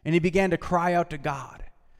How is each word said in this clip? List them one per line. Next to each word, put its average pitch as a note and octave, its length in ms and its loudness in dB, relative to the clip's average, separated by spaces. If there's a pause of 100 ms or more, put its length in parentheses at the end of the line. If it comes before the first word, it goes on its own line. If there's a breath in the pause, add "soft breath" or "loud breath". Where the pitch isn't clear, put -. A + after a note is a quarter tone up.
and D#3 80 0
he E3+ 60 4
began F#3 320 2
to E3+ 80 2
cry F3 340 0
out E3+ 180 2
to D3+ 80 -8
God. C3+ 440 -8 (380)